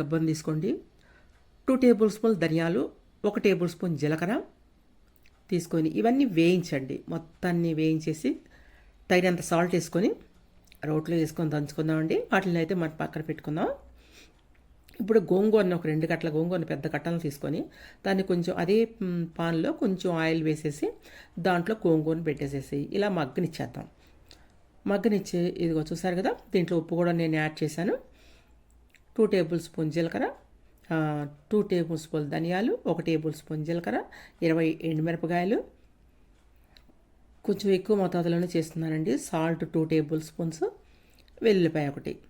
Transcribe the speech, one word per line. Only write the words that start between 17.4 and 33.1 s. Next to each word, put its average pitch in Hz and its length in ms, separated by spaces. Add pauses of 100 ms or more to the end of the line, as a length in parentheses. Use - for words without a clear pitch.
దాన్ని 190 240
కొంచెం 175 240 (100)
అదే, 202 140 (300)
మ్, 175 120 (180)
పాన్లో 165 340 (100)
కొంచెం 185 280 (140)
ఆయిల్ 160 240
వేసేసి 151 400 (600)
దాంట్లో 175 260 (100)
గోంగూరను 160 440
పెట్టేసేసి 143 500 (160)
ఇలా 202 120 (120)
మగ్గనిచ్చేద్దాం. - 640 (1080)
మగ్గనిచ్చి, 196 480 (240)
ఇదిగో 160 280
చూసారు 175 300
కదా, - 120 (200)
దీంట్లో 175 280
ఉప్పు 165 200
కూడా 175 200
నేను 160 220
యాడ్ 156 180
చేశాను. 170 340 (1200)
టూ 220 80 (100)
టేబుల్ 165 340
స్పూన్ 156 280
జీలకర్ర, 170 320 (680)
ఆ, 160 40 (520)
టూ 214 80 (120)
టేబుల్ 165 320
స్పూన్ 151 320
ధనియాలు, 185 440 (120)
ఒక 170 180
టేబుల్ 156 300